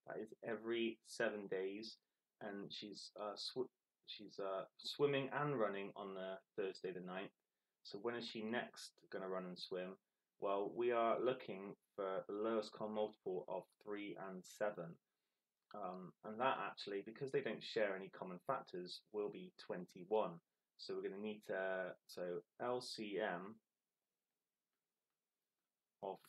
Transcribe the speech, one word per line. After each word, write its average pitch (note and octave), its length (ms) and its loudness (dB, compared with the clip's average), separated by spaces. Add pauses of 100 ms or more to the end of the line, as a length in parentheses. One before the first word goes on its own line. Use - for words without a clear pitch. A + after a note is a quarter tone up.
that - 120 -4
is A2+ 140 -6 (120)
every A2+ 640 2
seven G#2 420 0
days, G2 480 0 (440)
and G2+ 320 -4
she's, - 380 -8 (100)
uh, G#2 140 0
sw-, - 380 -2 (340)
she's, - 320 -10
uh, F#2+ 280 0 (120)
swimming C#3 540 4
and C#3+ 260 2
running G2 380 2
on G2 180 -4
the F#2+ 240 -2 (180)
Thursday F#2+ 360 0
the F2+ 80 -4
ninth. F#2 320 -4 (500)
So - 160 -8
when A#2 160 0
is A#2 140 -4
she A2 160 -4
next A#2 480 -2 (180)
gonna F#2+ 180 -4
run F#2 180 0
and F2+ 120 -6
swim? F#2 380 -2 (440)
Well, G2 320 4
we A#2+ 200 6
are A#2 260 8
looking G2+ 560 0 (220)
for F#2+ 320 0
the G2+ 60 -2
lowest G#2+ 380 2
common G#2+ 220 -2
multiple G#2+ 540 0
of F#2 160 -2 (180)
three G2+ 340 -4 (120)
and F#2 160 -6
seven. E2+ 500 0 (800)
Um, F#2 380 -6 (140)
and G#2+ 120 -4
that C3 280 4
actually, G2+ 340 -4
because A2+ 320 -4
they C#3+ 80 4
don't A2+ 220 -2
share G2+ 340 4
any F#2+ 140 -6
common F#2 360 -6
factors, F2+ 540 -2 (140)
will G#2 160 2
be F#2 280 -8
twenty-one. F#2 720 2 (440)
So - 180 -6
we're F#2+ 140 0
gonna G2 140 -4
need G#2+ 240 -4
to, F#2+ 480 2 (120)
so F2 360 -2 (180)
L B2 220 2
C G#2 360 -2
M G2 360 0 (2500)
of F#2+ 160 -2 (100)